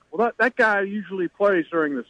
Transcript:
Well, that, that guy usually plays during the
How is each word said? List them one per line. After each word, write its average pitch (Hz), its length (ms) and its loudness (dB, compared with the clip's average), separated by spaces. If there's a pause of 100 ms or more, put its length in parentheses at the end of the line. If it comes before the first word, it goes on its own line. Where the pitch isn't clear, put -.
(100)
Well, 202 160 0
that, 220 120 -4
that 233 180 0
guy 214 260 2
usually 190 460 -6
plays 190 420 2
during 156 240 0
the 120 160 -6